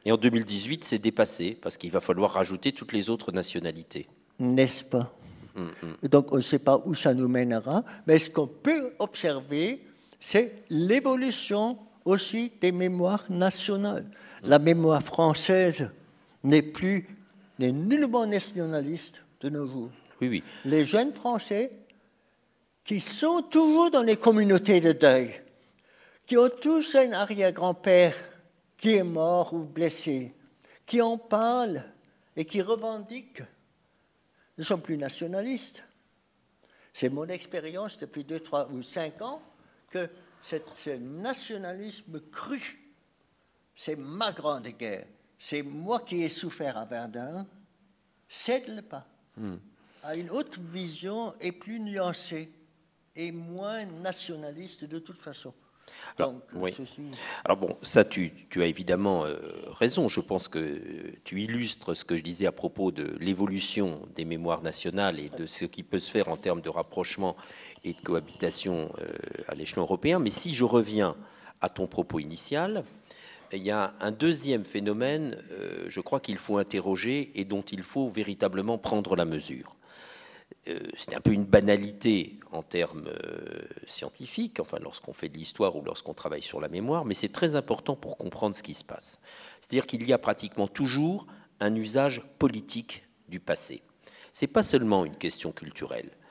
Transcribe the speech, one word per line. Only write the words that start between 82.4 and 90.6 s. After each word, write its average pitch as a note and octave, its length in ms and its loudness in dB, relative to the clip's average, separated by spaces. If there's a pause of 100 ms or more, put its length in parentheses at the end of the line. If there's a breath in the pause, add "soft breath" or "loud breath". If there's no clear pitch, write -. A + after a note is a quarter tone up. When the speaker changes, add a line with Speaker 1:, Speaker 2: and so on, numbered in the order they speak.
Speaker 1:
en E2 120 -8
termes, D#2+ 460 -4
euh, - 540 -10 (240)
scientifiques, - 720 -8
enfin - 220 -6
lorsqu'on - 320 -12
fait - 160 -10
de C#2+ 80 -14
l'histoire E2 400 0
ou D2+ 60 -6
lorsqu'on - 320 -8
travaille D2+ 260 -8
sur - 200 -8
la D2+ 80 -4
mémoire, A#2+ 360 -2
mais G#2 100 -2
c'est - 180 -4
très D#3+ 220 0
important C3+ 400 -2
pour - 220 -10
comprendre G2+ 380 -4
ce - 80 -6
qui - 100 -12
se - 120 -8
passe. - 360 -6 (400 loud breath)
C'est-à-dire B2+ 260 -2
qu'il A#2 200 -6
y B2+ 80 4
a A#2 40 4
pratiquement G#2 500 -2